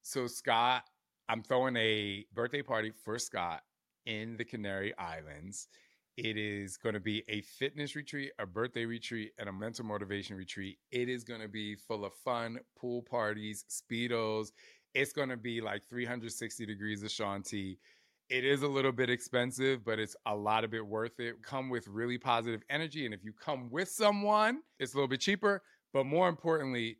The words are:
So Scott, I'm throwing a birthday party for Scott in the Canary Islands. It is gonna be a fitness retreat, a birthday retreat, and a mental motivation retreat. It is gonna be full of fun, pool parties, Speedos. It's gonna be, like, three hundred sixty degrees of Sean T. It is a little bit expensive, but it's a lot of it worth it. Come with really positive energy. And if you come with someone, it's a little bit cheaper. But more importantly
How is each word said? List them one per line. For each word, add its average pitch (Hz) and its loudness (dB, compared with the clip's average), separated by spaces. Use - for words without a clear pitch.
So 123 -2
Scott, 120 4
I'm 113 0
throwing 127 4
a 107 2
birthday 123 -2
party 110 0
for - -6
Scott 87 -4
in 113 -6
the 113 -4
Canary 101 -4
Islands. 80 -10
It 110 -2
is 104 -4
gonna 104 -2
be 107 -2
a 107 -2
fitness 139 -6
retreat, 143 -8
a 107 -4
birthday 117 -2
retreat, 117 -4
and 104 -6
a 98 -6
mental 113 -6
motivation 101 -4
retreat. 95 -8
It 123 0
is 120 -4
gonna 110 -10
be 104 -6
full 104 -4
of 98 -4
fun, 117 -2
pool 120 -4
parties, 107 -2
Speedos. 113 0
It's 135 2
gonna 131 -2
be, 117 -2
like, 104 -2
three 123 -4
hundred 117 -4
sixty 113 -6
degrees 104 -4
of 107 -6
Sean 101 -2
T. 95 -6
It 127 2
is 139 6
a 147 2
little 135 4
bit 123 4
expensive, 123 2
but 110 0
it's 107 -4
a 104 2
lot 107 4
of 110 -2
it 110 -4
worth 110 -2
it. 117 -4
Come 131 -4
with 113 -2
really 120 -2
positive 117 2
energy. 147 -2
And 107 -4
if 95 -12
you 107 -10
come 127 -6
with 175 -2
someone, 214 4
it's 123 -2
a 135 -2
little 139 4
bit 135 0
cheaper. 202 4
But 135 4
more 170 6
importantly 135 2